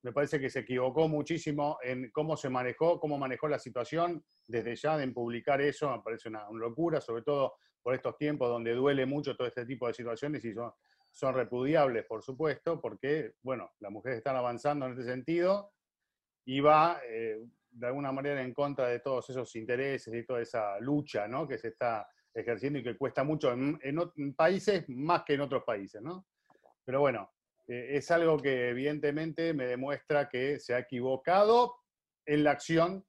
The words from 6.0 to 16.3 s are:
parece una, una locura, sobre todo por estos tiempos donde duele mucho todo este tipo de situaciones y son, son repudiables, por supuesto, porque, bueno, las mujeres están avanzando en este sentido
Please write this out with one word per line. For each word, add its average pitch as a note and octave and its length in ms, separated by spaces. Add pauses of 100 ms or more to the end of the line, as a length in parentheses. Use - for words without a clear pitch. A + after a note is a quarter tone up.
parece A2+ 260
una, G#2+ 200
una A2+ 160
locura, D3+ 360
sobre A#2 220
todo C#3 320 (260)
por B2 140
estos B2+ 220
tiempos D3 320
donde A#2 240
duele C3 320
mucho C#3 300
todo B2 120
este A#2+ 180
tipo B2 220
de A2+ 80
situaciones A#2+ 500
y A2+ 80
son, A2+ 180 (380)
son C3 240
repudiables, B2+ 720
por A2 180
supuesto, D3 560
porque, C3 640
bueno, A#2+ 380
las G2+ 120
mujeres A2+ 280
están C3 160
avanzando B2+ 500
en B2+ 80
este B2 120
sentido E3+ 680 (760)